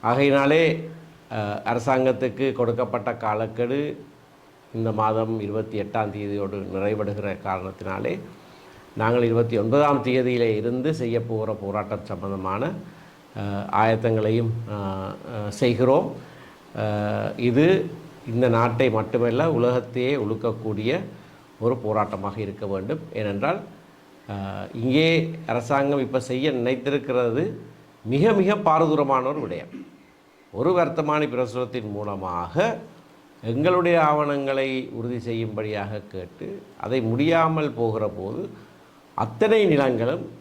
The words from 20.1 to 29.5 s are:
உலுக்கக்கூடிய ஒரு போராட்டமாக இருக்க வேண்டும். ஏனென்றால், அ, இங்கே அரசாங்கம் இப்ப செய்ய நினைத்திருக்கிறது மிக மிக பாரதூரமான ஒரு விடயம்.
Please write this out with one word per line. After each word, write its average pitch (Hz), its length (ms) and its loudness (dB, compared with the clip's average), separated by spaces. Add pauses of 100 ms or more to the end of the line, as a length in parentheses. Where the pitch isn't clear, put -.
உலுக்கக்கூடிய 113 840 -2 (600)
ஒரு 120 260 0
போராட்டமாக 101 520 -2
இருக்க 104 280 -6
வேண்டும். 101 340 -4 (140)
ஏனென்றால், 107 460 -2 (680)
அ, 104 40 -6 (400)
இங்கே 160 560 2 (160)
அரசாங்கம் 139 540 0
இப்ப 135 200 0
செய்ய 127 320 -2
நினைத்திருக்கிறது 127 1000 0 (520)
மிக 143 280 4
மிக 202 220 4
பாரதூரமான 151 720 2
ஒரு 143 200 -4
விடயம். - 440 -12 (640)